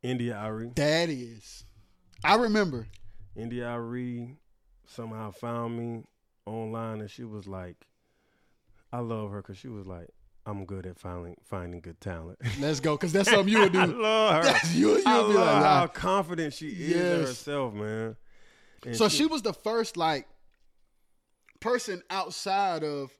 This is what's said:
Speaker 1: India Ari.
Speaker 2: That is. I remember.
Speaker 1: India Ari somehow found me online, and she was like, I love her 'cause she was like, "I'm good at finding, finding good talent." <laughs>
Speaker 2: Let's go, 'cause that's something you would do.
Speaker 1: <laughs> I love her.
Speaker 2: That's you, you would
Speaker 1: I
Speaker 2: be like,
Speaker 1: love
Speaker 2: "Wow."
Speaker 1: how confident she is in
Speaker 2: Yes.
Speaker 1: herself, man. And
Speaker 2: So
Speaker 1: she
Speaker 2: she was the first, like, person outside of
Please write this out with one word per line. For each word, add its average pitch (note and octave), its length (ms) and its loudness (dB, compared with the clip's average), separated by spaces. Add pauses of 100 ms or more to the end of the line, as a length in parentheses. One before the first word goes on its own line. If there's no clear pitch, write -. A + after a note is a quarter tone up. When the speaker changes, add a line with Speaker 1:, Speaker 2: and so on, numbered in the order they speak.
Speaker 1:
India A#2+ 340 -2
Ari. A2 380 -6
Speaker 2:
That D#3 340 2
is. A#2+ 560 -12 (580)
I F3+ 120 6
remember. G#3 520 2 (480)
Speaker 1:
India A#2+ 320 -8
Ari A#2+ 720 -8 (480)
somehow A2 460 -10
found A#2 460 -6
me A#2 260 -8 (440)
online, A2+ 540 -8
and G#2+ 100 -12
she B2 120 -16
was G#2+ 240 -12
like, F#2 380 -12 (1040)
I B2 80 -6
love A2 320 -6
her G2+ 120 -8
'cause F#2+ 120 -14
she A2 120 -18
was G#2 180 -12
like, F2 240 -12 (380)
"I'm G2+ 180 -8
good F#2 220 -10
at F2 100 -14
finding, F2 460 -10
finding F2 360 -8
good E2+ 220 -16
talent." F2 380 -10 (100)
<laughs> F#2+ 100 -6
Speaker 2:
Let's C#3+ 200 -2
go, D3 180 0
'cause E3 160 -2
that's G3 160 4
something G3+ 240 6
you A3 60 8
would G3 120 8
do. F#3 80 4
Speaker 1:
<laughs> - 20 6
I F#3 40 6
love A3 520 4
her. E3+ 140 4
Speaker 2:
That's E3 220 2
you, C#4+ 160 6
you G#4+ 60 6
would G4 100 4
Speaker 1:
I B3+ 60 6 (100)
Speaker 2:
be G#3 60 4
like, G#3 80 4
Speaker 1:
love A3 260 6
Speaker 2:
"Wow." F#3+ 200 8
Speaker 1:
how E3+ 60 2
confident E3+ 680 0
she D#3 140 -10
is F#3 100 -8 (120)
in E3+ 60 4
Speaker 2:
Yes. F3 300 2
Speaker 1:
herself, B2+ 480 -4
man. A2 420 -4 (680)
And A#2+ 120 -6
Speaker 2:
So G#3+ 100 4
Speaker 1:
she D#3 100 2
Speaker 2:
she D4 100 2
was D4+ 160 -4
the G3+ 100 -2
first, A3+ 420 -2
like, D#3+ 320 0 (1300)
person A3 500 -2
outside F#3+ 760 -2
of C#3+ 360 -6